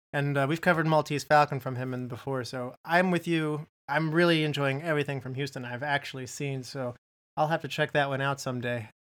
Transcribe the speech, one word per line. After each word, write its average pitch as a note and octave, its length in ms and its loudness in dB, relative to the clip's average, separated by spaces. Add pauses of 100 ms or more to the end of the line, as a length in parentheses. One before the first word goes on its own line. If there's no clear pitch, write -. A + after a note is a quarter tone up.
(120)
And, C#3+ 240 0
uh, C#3 140 2
we've E3 120 -2
covered E3 260 4
Maltese D3+ 360 2
Falcon D3 360 4
from C3 160 -6
him B2+ 180 -6
in B2+ 140 -6
before, B2 360 -6
so B2+ 300 -8 (100)
I'm F3+ 280 4
with E3+ 160 0
you. D#3 400 -2 (200)
I'm D3+ 240 0
really E3 340 6
enjoying C#3+ 360 0
everything D3 400 0
from C3 140 -8
Huston C3+ 300 -6
I've B2 180 -6
actually C#3 420 -4
seen, C3+ 380 -6
so B2 320 -8 (420)
I'll D3+ 100 2
have D#3+ 140 0
to D3 60 -6
check D3 240 -2
that C#3+ 180 2
one C3+ 120 -2
out C#3 180 0
someday. A#2+ 500 -4 (140)